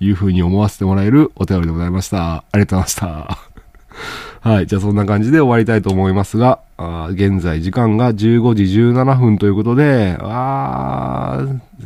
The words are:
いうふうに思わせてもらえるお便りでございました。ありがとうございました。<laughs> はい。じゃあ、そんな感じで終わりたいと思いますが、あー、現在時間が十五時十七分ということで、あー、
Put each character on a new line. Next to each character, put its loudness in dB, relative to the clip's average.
い 0
う 2
ふ -4
う 0
に 2
思 0
わ 2
せ -14
て -4
も 2
ら 0
え 0
る 4
お -4
便 0
り -2
で -2
ご -4
ざ -2
い -4
ま -2
し -10
た。 -4
あ -12
り 2
が 2
と -2
う 2
ご -
ざ -
い 0
ま -2
し -4
た。 -10
<laughs> -16
は 2
い。 -4
じ -4
ゃ 2
あ、 -4
そ 0
ん 2
な 0
感 0
じ 0
で 4
終 4
わ 2
り 4
た 0
い 0
と -2
思 0
い 0
ま 0
す -6
が、 2
あ -8
ー、 -6
現 0
在 -2
時 -4
間 0
が 2
十 2
五 2
時 4
十 4
七 2
分 4
と 0
い 4
う 2
こ -2
と 0
で、 2
あ -6
ー、 -6